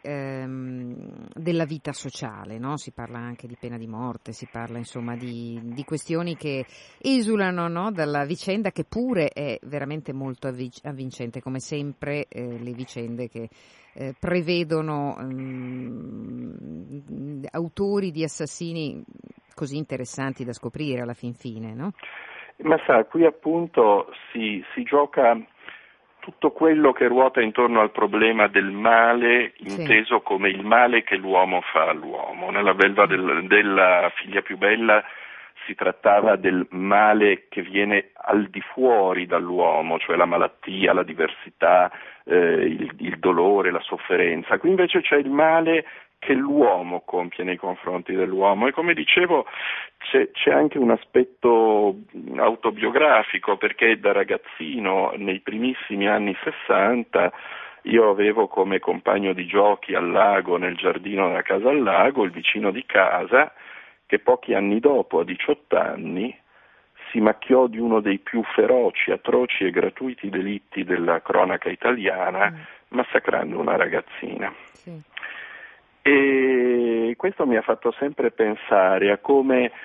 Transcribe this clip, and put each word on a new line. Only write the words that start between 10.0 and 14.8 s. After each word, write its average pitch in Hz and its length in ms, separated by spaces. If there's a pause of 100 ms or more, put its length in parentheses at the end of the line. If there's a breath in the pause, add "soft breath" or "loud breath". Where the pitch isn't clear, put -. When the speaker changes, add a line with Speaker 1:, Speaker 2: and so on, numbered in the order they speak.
Speaker 1:
molto 135 380
avvic-, 123 360
avvincente, 131 540
come 131 220
sempre, 143 640
eh, 120 320
le 120 140
vicende 120 560
che... 113 180 (480 soft breath)
Eh, 135 220
prevedono, 160 1000